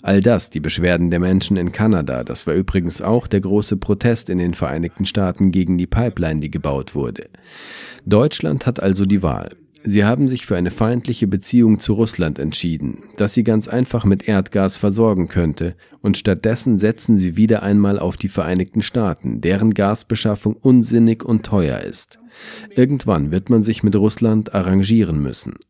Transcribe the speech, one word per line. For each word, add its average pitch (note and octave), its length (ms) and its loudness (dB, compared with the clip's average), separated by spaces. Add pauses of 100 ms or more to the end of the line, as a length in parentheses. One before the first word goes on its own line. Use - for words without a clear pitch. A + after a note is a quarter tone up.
All G2 200 2
das, G#2+ 280 2
die D#2+ 120 -6
Beschwerden E2+ 480 0
der F2 100 0
Menschen F#2+ 380 2
in F2+ 160 -2
Kanada, D2+ 500 0
das B1 240 -8
war D#2 60 -2
übrigens F2+ 480 -2
auch G2 260 0
der G2 140 0
große G2+ 340 0
Protest A2 540 -2
in F#2 80 -2
den F2 160 0
Vereinigten E2+ 520 -4
Staaten F#2+ 460 0
gegen F2+ 260 0
die F2 100 -2
Pipeline, F2 520 -2
die D2 120 -6
gebaut C#2 440 -6
wurde. A#1+ 320 -6 (800)
Deutschland C#3 600 2
hat - 160 0
also G2 240 2
die G2 180 2
Wahl. G1+ 260 -4 (360)
Sie G2+ 200 2
haben C3 240 2
sich B2+ 160 -6
für G2 100 0
eine F2+ 160 0
feindliche A#2 560 -2
Beziehung A2 500 4
zu - 160 -2
Russland F2+ 460 -2
entschieden, D2 600 -4 (180)
das G#2 160 0
sie A#2 100 2
ganz A2 240 0
einfach B2 380 -2
mit G2 240 2
Erdgas G2 480 0
versorgen G#2 500 0
könnte, E2 480 -2 (240)
und G2+ 160 0
stattdessen A2 640 0
setzen G#2+ 400 2
sie F#2 180 0
wieder G#2+ 280 2
einmal G2+ 360 2
auf F2+ 160 -4
die G2 140 -6
Vereinigten F#2 520 -2
Staaten, D2+ 600 -4
deren G2 320 2
Gasbeschaffung G#2+ 800 -2
unsinnig A#2 680 4
und A2 200 0
teuer E2+ 340 0
ist. - 400 -12 (540)
Irgendwann G#2 580 0
wird F#2+ 180 -4
man A2+ 120 4
sich A2 220 -2
mit G#2 140 2
Russland G#2+ 580 0
arrangieren F#2+ 640 2
müssen, - 340 -6 (140)